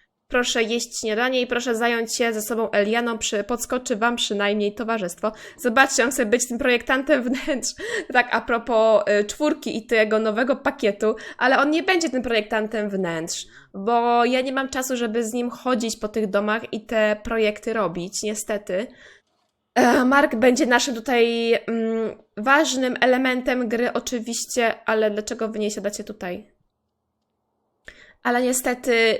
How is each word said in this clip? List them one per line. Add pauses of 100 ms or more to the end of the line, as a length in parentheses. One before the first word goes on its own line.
(300)
proszę
jeść
śniadanie
i
proszę
zająć
się
ze
sobą
Elianą,
przy-,
podskoczy
wam
przynajmniej
towarzystwo. (240)
Zobaczcie,
on
chce
być
tym
projektantem
wnętrz.
<laughs> (320)
Tak,
a
propos, (180)
y,
czwórki
i
tego
nowego
pakietu, (220)
ale
on
nie
będzie
tym
projektantem
wnętrz, (280)
bo
ja
nie
mam
czasu,
żeby
z
nim
chodzić
po
tych
domach
i
te
projekty
robić,
niestety. (880)
E,
Mark
będzie
naszym
tutaj,
mm, (140)
ważnym
elementem
gry
oczywiście, (120)
ale
dlaczego
wy
nie
siadacie
tutaj? (1700)
Ale
niestety